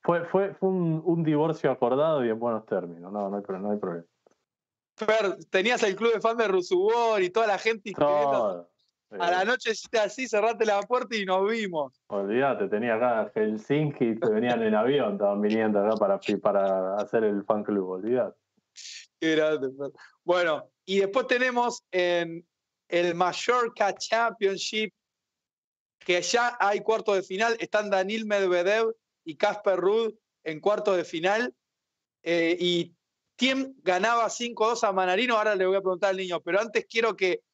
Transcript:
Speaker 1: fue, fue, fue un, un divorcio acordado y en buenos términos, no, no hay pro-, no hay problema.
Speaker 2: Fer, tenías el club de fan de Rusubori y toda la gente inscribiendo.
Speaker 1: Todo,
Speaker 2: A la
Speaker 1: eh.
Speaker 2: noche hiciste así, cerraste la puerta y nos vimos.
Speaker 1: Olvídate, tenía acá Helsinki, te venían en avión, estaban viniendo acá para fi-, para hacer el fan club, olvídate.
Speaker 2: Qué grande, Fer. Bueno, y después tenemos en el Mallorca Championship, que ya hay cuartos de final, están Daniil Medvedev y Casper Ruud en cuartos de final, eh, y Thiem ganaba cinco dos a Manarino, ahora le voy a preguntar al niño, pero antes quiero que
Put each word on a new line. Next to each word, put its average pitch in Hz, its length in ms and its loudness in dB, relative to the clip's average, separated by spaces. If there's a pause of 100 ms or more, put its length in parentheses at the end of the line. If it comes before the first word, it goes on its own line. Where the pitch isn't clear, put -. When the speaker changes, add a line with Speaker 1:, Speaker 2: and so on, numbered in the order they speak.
Speaker 1:
fue, 170 240 0
fue, 190 280 0
fue 190 140 -2
un, 165 360 0
un 170 200 0
divorcio 156 460 2
acordado 135 540 2
y 117 40 0
en 113 100 -2
buenos 113 280 -4
términos, 87 460 -6
no, 104 180 -4
no 101 60 -6
hay 101 60 -6
pro-, 95 160 -8
no 101 140 -6
hay 104 60 -2
problema. 85 260 -6 (920)
Speaker 2:
Fer, 208 400 0 (140)
tenías 220 320 2
el 196 140 2
club 233 180 2
de 208 60 -2
fan 226 160 2
de 226 100 2
Rusubori 196 800 2
y 180 40 -4
toda 220 180 2
la 190 100 2
gente 220 320 -4
inscribiendo. 147 400 2
Speaker 1:
Todo, 101 400 -2 (480)
Speaker 2:
A 175 120 0
la 185 120 2
Speaker 1:
eh. - 20 2
Speaker 2:
noche 240 280 0
hiciste - 260 -4
así, 214 300 -2
cerraste 220 380 0
la 202 160 2
puerta 233 340 -2
y 202 80 -2
nos 190 240 2
vimos. 180 600 -4
Speaker 1:
Olvídate, 107 600 0
tenía 110 280 0
acá 113 380 0
Helsinki, 113 840 0
te 113 140 0
venían 117 320 0
en 110 120 2
avión, 117 400 2
estaban 101 260 0
viniendo 104 440 2
acá 110 120 2
para 98 220 2
fi-, 104 180 -2
para 98 600 0
hacer 110 280 0
el 101 200 0
fan 107 200 -2
club, 98 260 -2
olvídate. 104 460 -2 (840)
Speaker 2:
Qué 160 160 0
grande, 151 400 0
Fer. 139 140 -8 (340)
Bueno, 170 440 0 (160)
y 196 160 0
después 202 260 0
tenemos 240 640 0
en 175 540 -2 (440)
el 175 260 0
Mallorca 208 800 0
Championship, 214 960 -2 (1080)
que 175 220 0
ya 233 400 0
hay 202 200 2
cuartos 214 360 0
de 185 60 0
final, 226 380 -2
están 208 300 -2
Daniil 202 360 0
Medvedev 202 680 2 (300)
y 156 120 -12
Casper 208 420 0
Ruud 214 360 0 (300)
en 156 160 -8
cuartos 202 360 2
de 165 80 0
final, 202 500 -2 (680)
eh, 170 360 0
y 175 360 -2 (420)
Thiem 269 460 -2
ganaba 214 460 2
cinco 233 400 -2
dos 233 160 0
a 202 80 2
Manarino, 190 440 0
ahora 214 180 2
le 185 120 0
voy 190 100 2
a 196 40 2
preguntar 190 300 0
al 190 60 -2
niño, 180 240 -4
pero 180 200 0
antes 226 280 -2
quiero 226 280 0
que 180 240 0 (140)